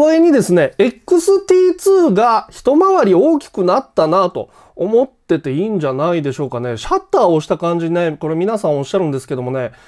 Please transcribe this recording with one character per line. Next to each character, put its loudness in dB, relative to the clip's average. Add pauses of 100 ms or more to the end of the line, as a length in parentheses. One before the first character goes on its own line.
合 4
に 4
で 4
す -2
ね、 2
エ 2
ッ -8
ク 2
ス 0
テ 4
ィ 4
ー -2
ツ 0 (180)
ー 0
が 0
一 -2
回 4
り 2
大 2
き -14
く -6
な 2
っ -8
た 2
な 0
と -10 (260)
思 0
っ -4
て -4
て -6
い -2
い -4
ん -2
じ -2
ゃ -2
な -2
い -2
で -4
し -10
ょ -4
う -14
か -8
ね。 -6
シ -12
ャ -2
ッ -8
タ -2
ー 2
を 2
押 -2
し -18
た -2
感 -4
じ -4
ね、 -2
こ -8
れ -4
皆 -2
さ -6
ん -2
お -4
っ -6
し -8
ゃ 0
る -2
ん -4
で -6
す -16
け -6
ど -6
も -6
ね、 -6 (160)